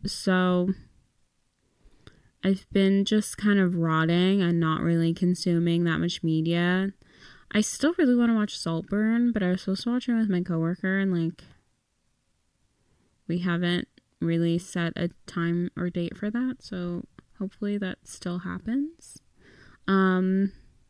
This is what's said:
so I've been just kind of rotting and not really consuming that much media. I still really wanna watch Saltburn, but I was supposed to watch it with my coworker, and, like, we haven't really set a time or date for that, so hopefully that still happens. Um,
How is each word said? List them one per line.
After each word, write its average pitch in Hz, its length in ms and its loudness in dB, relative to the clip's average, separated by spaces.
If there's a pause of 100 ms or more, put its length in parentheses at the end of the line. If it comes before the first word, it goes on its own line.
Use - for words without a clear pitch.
so 185 640 0 (1700)
I've 190 300 0
been 196 320 4
just 214 320 0
kind 202 220 2
of 185 180 2
rotting 170 640 2
and 170 180 2
not 160 220 0
really 165 320 2
consuming 170 720 0
that 165 140 0
much 170 240 -4
media. 170 720 0 (640)
I 208 40 4
still 311 360 0
really 247 200 4
wanna 233 180 4
watch 208 240 -2
Saltburn, 220 720 0
but 214 100 -2
I 180 80 2
was 185 100 0
supposed 190 240 -4
to 240 60 -2
watch 247 180 -2
it 240 60 0
with 220 140 2
my 180 140 0
coworker, 180 560 -2
and, 196 160 0
like, 165 300 -2 (1800)
we 175 100 -2
haven't 175 480 -2 (340)
really 170 380 0
set 175 380 -4
a 175 140 -2 (160)
time 170 500 -2
or 180 120 -4
date 175 280 -6
for 208 140 -6
that, 254 300 -4
so 175 440 -8 (340)
hopefully 202 400 -6
that 190 240 -8
still - 380 -10
happens. 220 800 -6 (680)
Um, 190 640 2 (380)